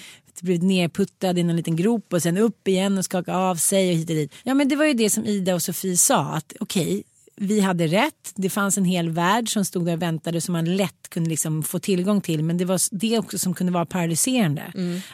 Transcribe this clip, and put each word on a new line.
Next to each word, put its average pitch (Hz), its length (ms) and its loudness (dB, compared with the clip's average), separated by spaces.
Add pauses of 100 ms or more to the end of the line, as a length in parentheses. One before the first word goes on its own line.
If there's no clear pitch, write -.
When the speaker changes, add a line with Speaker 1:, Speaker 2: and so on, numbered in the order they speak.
(420)
Speaker 1:
blivit 175 220 0
nerputtad 185 760 0
i 175 40 2
någon 170 120 2
liten 165 200 -2
grop 208 380 0
och 175 100 2
sen 190 140 0
upp 220 300 0
igen 196 300 2
och 185 80 -2
skaka 175 300 -4
av 185 200 2
sig 190 360 2
och 170 60 2
hit 160 120 -2
och 165 60 0
dit. 151 180 -2 (100)
Ja, 254 100 -2
men 277 140 2
det 285 80 2
var 302 100 2
ju 302 80 4
det 226 160 2
som 214 160 -2
Ida 190 300 0
och 165 80 -2
Sofie 185 340 -4
sa, 208 240 4 (120)
att - 260 -6
okej, 196 440 -2 (320)
vi 208 240 0
hade 180 280 2
rätt. 214 480 0
Det 190 140 -2
fanns 196 280 0
en 196 80 2
hel 175 240 0
värld 185 440 2
som 196 120 0
stod 175 200 -4
där 170 80 0
och 165 80 -2
väntade 170 400 -2
som 175 120 -4
man 165 240 0
lätt - 320 -4
kunde, 165 200 -2
liksom, 156 340 -2
få 180 160 -4
tillgång 190 420 0
till. 156 220 -2
Men 170 140 0
det 180 80 0
var 185 100 0
s-, - 160 0
det 220 280 0
också - 200 -6
som 185 140 -2
kunde 180 200 -2
vara 170 120 0
paralyserande. 170 760 0 (120)
Speaker 2:
Mm. 180 240 -4 (140)